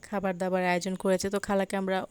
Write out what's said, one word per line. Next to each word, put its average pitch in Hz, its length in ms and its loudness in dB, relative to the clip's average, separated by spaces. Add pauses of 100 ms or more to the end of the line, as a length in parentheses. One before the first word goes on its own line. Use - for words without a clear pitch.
খাবার 190 360 -2
দাবার 185 260 0
আয়োজন 180 300 2
করেছে। 190 360 2
তো 202 100 0
খালাকে 196 360 0
আমরা 190 340 0